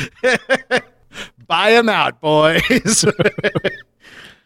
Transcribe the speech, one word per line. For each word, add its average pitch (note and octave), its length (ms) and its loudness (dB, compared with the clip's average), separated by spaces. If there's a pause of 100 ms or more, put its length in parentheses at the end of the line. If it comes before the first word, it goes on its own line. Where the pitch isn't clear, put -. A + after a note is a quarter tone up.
(220)
<laughs> - 720 -2 (520)
Buy F#3 260 2
'em A#3 160 2
out, D3+ 320 -2
boys. D#3+ 880 2
<laughs> - 40 0 (1300)